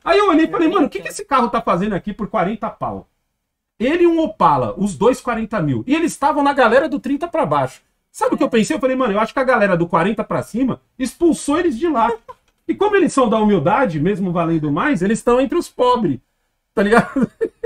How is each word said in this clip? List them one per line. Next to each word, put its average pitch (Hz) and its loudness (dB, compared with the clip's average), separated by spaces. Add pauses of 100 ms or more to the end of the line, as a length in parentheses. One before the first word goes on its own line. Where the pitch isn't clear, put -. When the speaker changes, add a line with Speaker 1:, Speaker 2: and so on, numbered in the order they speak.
Speaker 1:
Aí 339 2
eu 403 2
olhei 320 4
e - -2
falei, 311 0
"Mano, 302 2
o - 0
que - -8
que - -10
Speaker 2:
Eita. - -12
Speaker 1:
esse - -12
carro 254 0
tá 233 -2
fazendo 208 -2
aqui 196 -6
por 208 -8
quarenta 214 -4
pau?" 104 -10 (720)
Ele 320 2
e - 6
um 330 2
Opala, 151 2
os 190 -4
dois 240 2
quarenta 220 -4
mil. 131 -2
E 262 0
eles 320 0
estavam 285 0
na 277 2
galera 254 4
do 285 -4
trinta 277 -6
pra 320 -2
baixo. 143 -4 (280)
Sabe - -2
o 214 0
que - -2
eu 277 2
Speaker 2:
É. - -2
Speaker 1:
pensei? 233 0
Eu - -8
falei, 262 0
"Mano, 247 0
eu 202 0
acho 226 -4
que 285 0
a 262 0
galera 208 2
do 170 0
quarenta 190 0
pra 156 -4
cima 226 -4 (180)
expulsou 294 0
eles 330 -2
de 311 -2
lá." 233 0
Speaker 2:
<laughs> 453 -6 (480)
Speaker 1:
E 330 -2
como 403 2
eles 330 2
são 247 2
da 220 2
humildade, 202 2
mesmo 180 -2
valendo 160 -2
mais, 220 0
eles 220 0
estão 247 2
entre 277 0
os - -4
pobres, 220 0 (540)
tá 208 0
ligado? 233 2 (360)